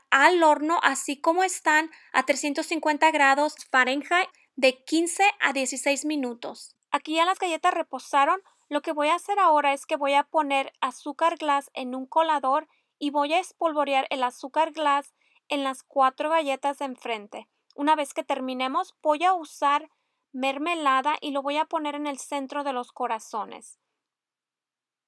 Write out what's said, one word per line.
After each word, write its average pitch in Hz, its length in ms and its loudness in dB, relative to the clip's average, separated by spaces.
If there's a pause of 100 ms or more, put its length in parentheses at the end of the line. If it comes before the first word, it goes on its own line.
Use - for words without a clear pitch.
al 330 340 6
horno 302 400 4
así 277 380 0
como 349 240 2
están 320 440 0 (220)
a 262 140 2
trescientos 294 400 -2
cincuenta 311 440 0
grados 294 460 4 (160)
Fahrenheit 277 560 2 (300)
de 262 260 2
quince 330 400 0 (160)
a - 140 0
dieciséis 269 500 -2
minutos. 262 720 -8 (160)
Aquí 302 240 -2
ya 330 80 2
las 359 160 0
galletas 359 340 0
reposaron. 302 680 0 (260)
Lo 294 140 -2
que 330 100 -4
voy 294 160 0
a 320 80 2
hacer 403 240 -2
ahora 294 340 4
es 277 120 -8
que 311 100 -4
voy 285 180 0
a 285 120 2
poner 277 560 -2
azúcar 302 560 -2
glass 285 360 -2
en 254 220 -8
un 262 100 -10
colador 302 600 0 (320)
y 285 120 -4
voy 294 220 0
a 349 60 2
espolvorear 294 680 -2
el 277 120 -4
azúcar 294 520 -2
glass 285 420 -2 (320)
en 285 160 -4
las 269 180 -6
cuatro 269 480 0
galletas 285 500 0
de 285 60 -6
enfrente. 220 600 -10 (280)
Una 294 200 2
vez 294 180 -4
que 311 120 -6
terminemos, 262 760 -4
voy 302 220 0
a 370 100 4
usar 302 560 -2 (440)
mermelada 277 880 0
y 294 100 -6
lo 277 100 -4
voy 285 160 -4
a 311 80 0
poner 302 300 -6
en 294 120 -8
el 277 120 -8
centro 285 460 -8
de 277 80 -4
los 247 180 -8
corazones. 220 880 -8 (1300)